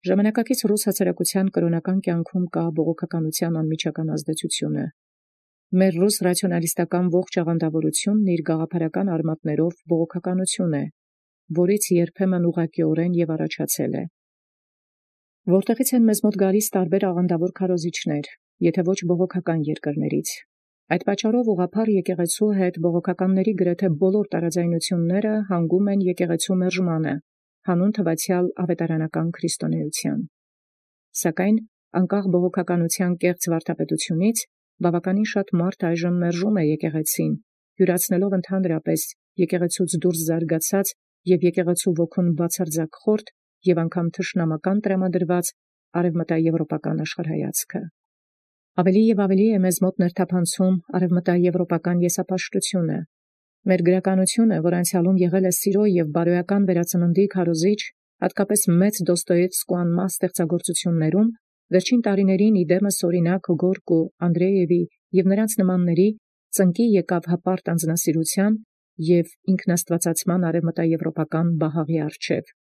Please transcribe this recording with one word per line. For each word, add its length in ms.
Ժամանակակից 580
ռուս 200
հասարակության 640
կրոնական 500
կյանքում 480
կա 220
բողոքականության 840
անմիջական 540
ազդեցությունը։ 760
Մեր 240
ռուս 240
ռացիոնալիստական 880
ողջ 300
աղանդավորությունն 880
իր 160
գաղափարական 680
արմատներով 760
բողոքականություն 920
է, 80
որից 400
երբեմն 560
ուղղակիորեն 680
և 180
առաջացել 640
է։ 80
Որտեղից 440
են 140
մեզ 160
մոտ 160
գալիս 320
տարբեր 340
աղանդավոր 480
քարոզիչներ, 800
եթե 220
ոչ 180
բողոքական 640
երկրներից։ 720
Այդ 140
պատճառով 460
ուղղափառ 400
եկեղեցու 640
հետ 280
բողոքականների 720
գրեթե 400
բոլոր 340
տարաձայնությունները 1160
հանգում 440
են 160
եկեղեցու 540
մերժմանը, 560
հանուն 280
թվացյալ 640
ավետարանական 720
քրիստոնեության։ 880
Սակայն, 420
անկախ 340
բողոքականության 880
կեղծ 320
վարդապետությունից, 960
բավականին 480
շատ 240
մարդ 320
այժմ 340
մերժում 400
է 60
եկեղեցին, 720
յուրացնելով 540
ընդհանրապես 720
եկեղեցուց 580
դուրս 280
զարգացած 680
և 200
եկեղեցու 480
ոգուն 400
բացարձակ 640
խորտ 320
և 140
անգամ 300
թշնամական 720
տրամադրված 720
արևմտաեվրոպական 1080
աշխարհայացքը։ 840
Ավելի 240
և 200
ավելի 240
է 140
մեզ 180
մոտ 220
ներթափանցում 800
արևմտաեվրոպական 1120
եսապաշտությունը։ 960
Մեր 180
գրականությունը, 720
որ 180
անցյալում 440
եղել 260
է 60
սիրո 340
և 240
բարոյական 560
վերածննդի 600
քարոզիչ, 520
հատկապես 480
մեծ 320
Դոստոևսկու 760
անմահ 320
ստեղծագործություններում, 1200
վերջին 320
տարիներին, 540
ի 80
դեմս, 340
օրինակ, 540
Գորկու, 480
Անդրեևի 640
և 200
նրանց 260
նմանների, 540
ծնկի 360
եկավ 400
հպարտ 420
անձնասիրության 880
և 320
ինքնաստվածացման 1000
արևմտաեվրոպական 1120
բահաղի 460
առջև։ 520